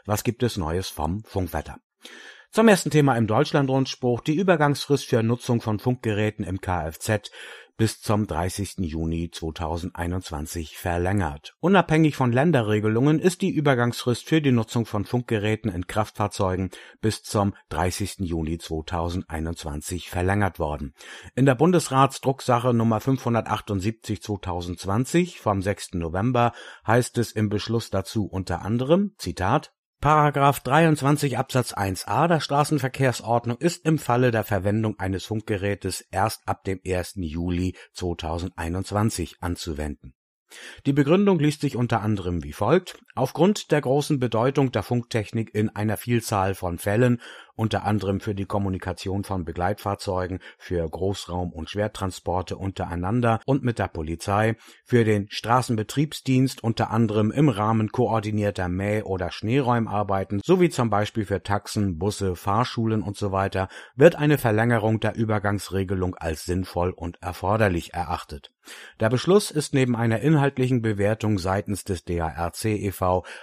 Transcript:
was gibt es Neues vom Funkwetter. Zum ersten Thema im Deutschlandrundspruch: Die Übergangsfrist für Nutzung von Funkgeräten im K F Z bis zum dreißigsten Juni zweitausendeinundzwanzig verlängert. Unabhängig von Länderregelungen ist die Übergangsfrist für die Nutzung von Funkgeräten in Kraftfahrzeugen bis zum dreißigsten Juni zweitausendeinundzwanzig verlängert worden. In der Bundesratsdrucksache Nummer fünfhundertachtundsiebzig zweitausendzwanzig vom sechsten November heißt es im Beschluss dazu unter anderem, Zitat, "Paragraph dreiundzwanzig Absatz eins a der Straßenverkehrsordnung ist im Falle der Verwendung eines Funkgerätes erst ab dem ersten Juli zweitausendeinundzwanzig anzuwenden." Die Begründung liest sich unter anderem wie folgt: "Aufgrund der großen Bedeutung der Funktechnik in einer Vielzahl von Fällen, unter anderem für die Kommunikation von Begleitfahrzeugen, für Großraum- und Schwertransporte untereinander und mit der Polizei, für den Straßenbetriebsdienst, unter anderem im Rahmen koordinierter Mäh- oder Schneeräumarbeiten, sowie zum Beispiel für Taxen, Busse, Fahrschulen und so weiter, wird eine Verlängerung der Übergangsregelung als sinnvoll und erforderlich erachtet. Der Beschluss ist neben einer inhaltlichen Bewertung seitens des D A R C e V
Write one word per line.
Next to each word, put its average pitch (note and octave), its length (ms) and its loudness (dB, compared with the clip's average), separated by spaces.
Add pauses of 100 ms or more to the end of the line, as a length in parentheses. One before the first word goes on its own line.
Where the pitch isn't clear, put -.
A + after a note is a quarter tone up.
was G#2 180 -2
gibt A#2+ 200 -2
es A#2 120 0
Neues F2 320 -2
vom F2 360 -4
Funkwetter. E2+ 540 -6 (760)
Zum A3+ 160 6
ersten E3+ 240 6
Thema C#3 260 6
im A#2 80 4
Deutschlandrundspruch: C3 960 2
Die D3+ 140 0
Übergangsfrist D3 680 2
für A2+ 180 2
Nutzung A#2 380 0
von G#2+ 180 -2
Funkgeräten G#2+ 680 -2
im F#2 160 -6
K F2 240 -2
F D#2+ 140 -8
Z - 320 -2 (460)
bis A2 240 0
zum G#2+ 260 0
dreißigsten F#2 560 -4
Juni E2 480 -2
zweitausendeinundzwanzig E2+ 1500 -6
verlängert. F2 840 -2
Unabhängig D#3+ 560 4
von B2 160 2
Länderregelungen A#2+ 840 4
ist F3+ 220 0
die F#3 100 0
Übergangsfrist B2 760 0
für D#3+ 140 2
die C#3+ 100 4
Nutzung A#2 340 0
von G2+ 200 -4
Funkgeräten A2 680 -2
in F2 160 -6
Kraftfahrzeugen F#2+ 840 -2 (280)
bis - 240 -2
zum G2+ 300 0 (160)
dreißigsten F2+ 560 -4
Juni E2 320 -2
zweitausendeinundzwanzig E2 1500 -6
verlängert F#2+ 500 0
worden. D2 340 -4 (420)
In C3 100 4
der C3 100 6
Bundesratsdrucksache C3 1160 2
Nummer A2+ 260 4
fünfhundertachtundsiebzig A2 1200 -2
zweitausendzwanzig F#2+ 1160 -2
vom G2 220 0
sechsten F#2+ 380 -4
November A#2 520 2 (340)
heißt A#2+ 320 2
es A#2 140 0
im G#2+ 160 0
Beschluss A2 440 -2
dazu G2 340 -2
unter F2+ 360 -4
anderem, C3+ 560 2
Zitat, F#2+ 540 -2 (300)
"Paragraph C#3+ 600 4
dreiundzwanzig D3 760 4
Absatz - 360 -2
eins G2 340 -4
a C3+ 220 2
der D#3+ 100 4
Straßenverkehrsordnung B2+ 1200 0
ist - 280 -2
im D#3 140 2
Falle B2 320 2
der A2 140 0
Verwendung G#2 520 0
eines F#2+ 280 -4
Funkgerätes G2+ 840 -4
erst G2+ 380 -2
ab F#2+ 160 -4
dem F#2+ 220 -4
ersten F2+ 360 -2
Juli F2 540 -2 (160)
zweitausendeinundzwanzig F2 1500 -4
anzuwenden." D2+ 720 -6 (720)
Die C#3 80 2
Begründung F3 440 4
liest D3 220 0
sich C#3+ 160 -2
unter A#2+ 240 0
anderem F2+ 460 -2
wie D2+ 80 -10
folgt: D#3 440 0 (160)
"Aufgrund C#3+ 580 0
der D3 100 2
großen C#3 380 0
Bedeutung B2+ 520 2
der G#2 120 -2
Funktechnik A2+ 680 -2
in G#2+ 220 0
einer G#2+ 220 -2
Vielzahl G#2 580 0
von F2 220 -4
Fällen, A#2+ 420 2 (340)
unter A2 300 -2
anderem G2 380 0
für G#2+ 120 -4
die G2 120 -4
Kommunikation F#2+ 800 -4
von F#2 180 -4
Begleitfahrzeugen, F#2 960 -4 (180)
für E2+ 320 -4
Großraum- F2 640 -4
und E2 180 -10
Schwertransporte F#2+ 840 -4
untereinander F#2+ 880 -2
und C3+ 180 0
mit A#2+ 160 -2
der F#2+ 100 -2
Polizei, G2 680 -2 (300)
für A#2 180 4
den G#2 260 2
Straßenbetriebsdienst, B2+ 1300 0
unter A2+ 260 0
anderem G#2+ 420 2
im D3 180 4
Rahmen G#2+ 420 2
koordinierter G#2 800 0
Mäh- G2+ 340 -2
oder F2+ 260 -4
Schneeräumarbeiten, G#2 1120 0
sowie F3+ 280 4
zum A#2 200 0
Beispiel G#2 360 0
für F#2+ 180 -4
Taxen, G2+ 540 -2
Busse, F#2+ 400 -2
Fahrschulen A2 640 0
und G2 160 -8
so G2 160 -4
weiter, F#2+ 340 0 (260)
wird D3+ 220 8
eine D3 220 2
Verlängerung A2 640 2
der G#2+ 140 -2
Übergangsregelung G2 1000 -2
als D#2+ 300 -6
sinnvoll F2+ 460 -2
und E2+ 300 -10
erforderlich F#2 720 0
erachtet. E2 600 -8 (480)
Der A2 80 2
Beschluss F3 420 4
ist D3 220 -4
neben B2 240 2
einer A2+ 240 2
inhaltlichen C3 600 2
Bewertung G#2+ 580 2
seitens F#2+ 440 -2
des F2+ 220 -4
D E2+ 160 -2
A D#2+ 80 -2
R E2+ 240 -4
C G#2+ 220 -2
e G2 160 -2
V F#2 340 0 (180)